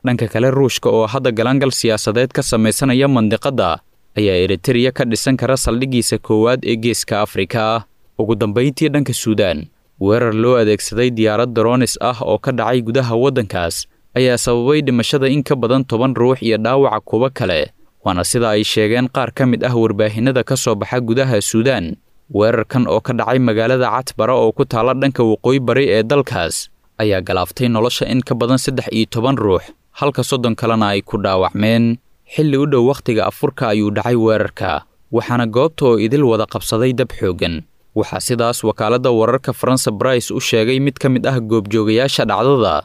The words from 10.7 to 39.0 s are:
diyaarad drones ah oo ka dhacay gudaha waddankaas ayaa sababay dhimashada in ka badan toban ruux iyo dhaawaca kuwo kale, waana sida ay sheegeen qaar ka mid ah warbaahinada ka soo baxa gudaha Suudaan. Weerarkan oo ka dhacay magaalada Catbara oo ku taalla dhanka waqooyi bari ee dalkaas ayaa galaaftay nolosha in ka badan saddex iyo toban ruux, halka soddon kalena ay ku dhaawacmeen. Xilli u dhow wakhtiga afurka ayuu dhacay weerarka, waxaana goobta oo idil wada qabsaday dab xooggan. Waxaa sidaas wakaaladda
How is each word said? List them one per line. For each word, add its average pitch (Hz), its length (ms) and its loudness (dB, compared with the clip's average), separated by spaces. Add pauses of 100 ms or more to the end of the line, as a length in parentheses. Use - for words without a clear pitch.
diyaarad 110 460 0
drones 117 460 2
ah 117 200 -2
oo - 160 0
ka - 140 -4
dhacay 120 300 0
gudaha 117 340 -2
waddankaas 117 720 -2 (280)
ayaa 123 220 2
sababay 123 440 0
dhimashada 131 460 0
in 139 160 0
ka 147 120 0
badan 127 300 0
toban 120 300 0
ruux 123 260 2
iyo 110 160 0
dhaawaca 113 420 2
kuwo 123 300 0
kale, 92 420 -2 (320)
waana 98 200 -2
sida 117 260 0
ay 107 140 2
sheegeen 113 440 0
qaar 120 240 -4
ka 135 140 -2
mid 120 180 0
ah 127 80 0
warbaahinada 113 720 0
ka 135 140 -2
soo 113 180 -2
baxa 123 240 -4
gudaha 120 420 0
Suudaan. 110 540 -2 (380)
Weerarkan 113 580 2
oo 107 80 2
ka 127 140 -4
dhacay 117 260 0
magaalada 120 480 2
Catbara 120 480 0
oo 113 160 4
ku 135 140 0
taalla 120 280 0
dhanka 131 300 0
waqooyi 117 400 2
bari 123 240 2
ee 107 160 2
dalkaas 113 640 -2 (320)
ayaa 101 240 0
galaaftay 95 480 -2
nolosha 113 340 0
in 127 140 0
ka 127 160 -2
badan 120 240 0
saddex 127 320 -4
iyo 110 160 0
toban 127 320 -2
ruux, 95 240 2 (300)
halka 139 300 -2
soddon 120 320 -2
kalena 110 320 0
ay 101 140 0
ku - 200 -8
dhaawacmeen. 104 760 2 (360)
Xilli 151 240 0
u 143 80 2
dhow 127 240 2
wakhtiga 110 400 -2
afurka - 400 -4
ayuu 104 240 2
dhacay 117 220 0
weerarka, 104 680 0 (280)
waxaana 120 340 0
goobta 135 400 0
oo 113 160 4
idil 131 240 2
wada 110 240 2
qabsaday 117 440 -2
dab 127 200 -2
xooggan. 87 480 -4 (340)
Waxaa 101 240 -4
sidaas 120 440 -2
wakaaladda 117 480 0